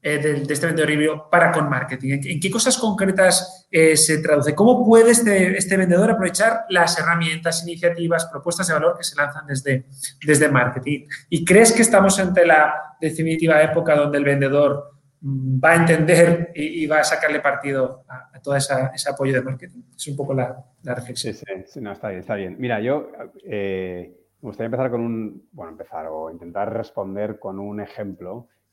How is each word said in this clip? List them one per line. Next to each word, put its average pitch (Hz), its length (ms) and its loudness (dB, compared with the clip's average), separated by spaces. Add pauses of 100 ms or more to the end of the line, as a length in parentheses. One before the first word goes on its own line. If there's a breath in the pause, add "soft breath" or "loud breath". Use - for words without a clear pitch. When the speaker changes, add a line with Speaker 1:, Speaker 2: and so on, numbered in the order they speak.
Speaker 1:
eh, 151 140 -2
del, 147 300 -2
de 151 80 -2
este 151 100 -4
vendedor 160 240 0
híbrido 151 400 -2
para 170 220 6
con 147 180 0
marketing? 131 440 -4
¿En, 139 140 -6
en 165 120 -6
qué 190 100 -2
cosas 226 260 0
concretas, 190 960 0
eh, 160 260 4
se 156 220 2
traduce? 151 380 0
¿Cómo 240 280 4
puede 226 280 8
este, 202 440 2
este 190 220 -2
vendedor 180 320 4
aprovechar 220 600 0
las 175 280 2
herramientas, 165 640 -2
iniciativas, 170 640 -2
propuestas 170 420 -6
de 165 60 -2
valor 160 240 2
que - 60 -14
se - 120 -8
lanzan 147 300 -4
desde, 135 400 -4 (400 loud breath)
desde 147 240 4
marketing? 131 580 -2 (220 loud breath)
¿Y 170 160 -2
crees 214 260 6
que 226 120 2
estamos 196 360 4
ante 180 280 2
la - 520 2
definitiva 160 600 0
época 160 340 2
donde 147 220 0
el 143 60 0
vendedor, 139 680 0 (320)
mm, 135 420 -4
va 160 60 6
a 170 60 6
entender 170 800 4
y, 156 280 -6
y 151 40 -4
va 151 140 2
a - 20 2
sacarle 151 360 -2
partido 135 720 -4
a, 131 240 -20
a - 80 -20
todo 143 140 -4
esa, 135 320 -2
ese - 200 -8
apoyo 135 260 -4
de 127 100 -2
marketing? 135 400 -12 (120)
Es - 120 -14
un 139 80 -10
poco 139 180 -6
la, 127 320 -6 (160)
la 123 140 -10
reflexión. 120 400 -10
Speaker 2:
Sí, - 100 -20
sí, 95 220 -14
sí, - 120 -18
no, 107 120 -12
está 98 160 -12
bien, 95 140 -10
está 113 120 -8
bien. 95 240 -8
Mira, 120 240 -4
yo, 131 300 -4 (340)
eh, 95 720 -8 (240)
me 92 60 -16
gustaría 104 180 -10
empezar 127 240 -4
con 120 120 -6
un, 113 500 -8
bueno, 87 220 -20
empezar 80 340 -14
o 80 240 -10
intentar 87 420 -10
responder 104 640 -8
con 98 220 -14
un 104 220 -10
ejemplo 101 680 -14 (260)